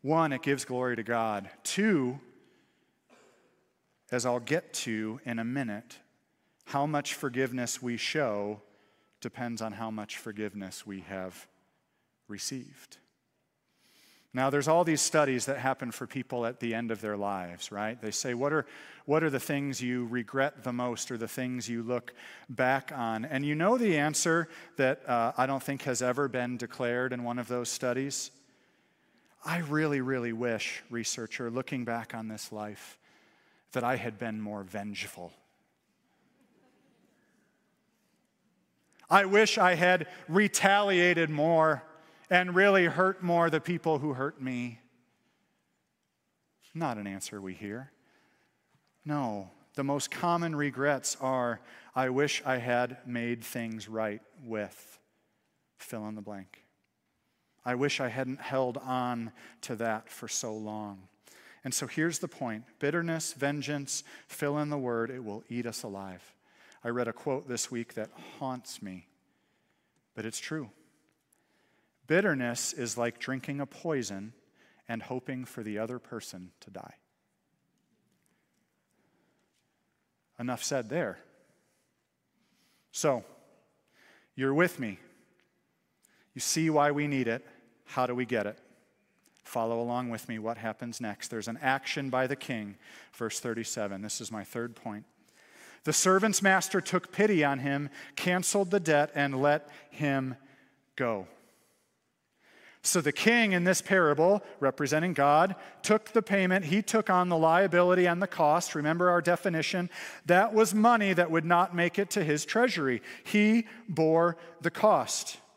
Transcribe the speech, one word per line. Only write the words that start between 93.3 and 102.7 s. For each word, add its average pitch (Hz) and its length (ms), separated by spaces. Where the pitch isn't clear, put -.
thirty-seven. 107 640
This 107 180
is 107 120
my 107 100
third 117 320
point. 107 320
"The 156 80
servant's 190 500
master 190 380
took - 320
pity 196 320
on 139 160
him, 143 280
canceled 180 560
the 202 80
debt, 151 340
and 139 260
let 147 300
him 135 460
go." 113 320